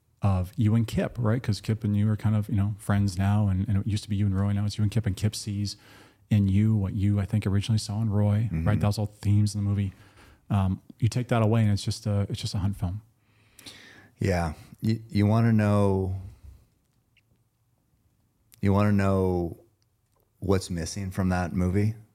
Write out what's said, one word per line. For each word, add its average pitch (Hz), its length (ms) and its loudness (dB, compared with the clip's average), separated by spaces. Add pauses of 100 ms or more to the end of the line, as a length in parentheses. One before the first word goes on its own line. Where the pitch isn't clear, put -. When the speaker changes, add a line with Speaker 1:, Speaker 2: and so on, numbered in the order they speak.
(220)
Speaker 1:
of 92 340 0
you 107 200 2
and 117 120 2
Kip, - 320 -4
right? 120 220 0
'Cause 104 200 -4
Kip 110 220 -4
and 104 140 0
you 104 140 2
are 107 60 0
kind 107 180 0
of, 104 140 -2
you - 60 -2
know, 101 220 0
friends 101 400 0
now, 101 300 2
and, 95 200 0
and 98 100 0
it 98 100 -4
used 104 160 -2
to - 60 -12
be 107 60 -4
you 101 100 0
and 95 140 0
Roy, 101 140 0
now 101 120 -2
it's 104 120 -6
you 107 60 -2
and 104 80 0
Kip, 110 140 -2
and 95 100 -2
Kip - 200 -2
sees 101 420 -6 (520)
in 101 180 4
you 107 280 4
what 95 180 0
you, 101 260 2
I 98 60 0
think, 104 220 -2
originally 101 320 2
saw 104 220 -4
in 113 80 -2
Roy, 104 420 2
Speaker 2:
Mm-hmm. 80 160 -2
Speaker 1:
right? 104 120 4
That 107 80 2
was 101 120 0
all 104 80 -2 (140)
themes 101 340 2
in 101 80 -2
the 101 60 0
movie. 101 240 -2 (560)
Um, 95 320 0 (180)
you 113 100 2
take 120 200 -4
that 117 120 2
away, 110 220 2
and 104 80 2
it's 98 120 -2
just - 220 -6
a, 101 240 0
it's 110 100 -6
just - 140 -8
a - 60 -4
Hunt 98 180 -4
film. 92 240 -6 (1160)
Speaker 2:
Yeah. 85 340 0 (280)
You, 113 180 0 (100)
you 101 160 2
wanna 113 280 4
know, 101 640 2 (2500)
you 101 120 2
wanna 104 180 4
know 92 680 0 (840)
what's 95 300 0
missing 92 420 -6
from 92 180 0
that 90 240 -2
movie? 101 420 0 (200)